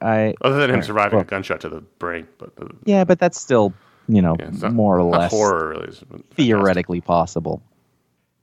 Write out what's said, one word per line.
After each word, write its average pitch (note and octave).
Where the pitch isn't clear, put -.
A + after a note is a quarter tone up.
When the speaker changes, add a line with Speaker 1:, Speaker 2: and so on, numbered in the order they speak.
Speaker 1:
I A2
Speaker 2:
Other C3+
than C#3
him B2+
Speaker 1:
Right. -
Speaker 2:
surviving G#2+
Speaker 1:
Well F#2+
Speaker 2:
a -
gunshot F#2+
to E2+
the D#2
brain, E2+
but, -
uh, -
Speaker 1:
Yeah, G3
but F3+
that's F3+
still, G#2+
you G#2+
know, E2
Speaker 2:
yeah, -
it's -
not, A2
Speaker 1:
more G#2
or F2
Speaker 2:
not E2+
Speaker 1:
less F2
Speaker 2:
horror, G2
really. D#2+
It's -
fantastic. -
Speaker 1:
theoretically G2
possible. E2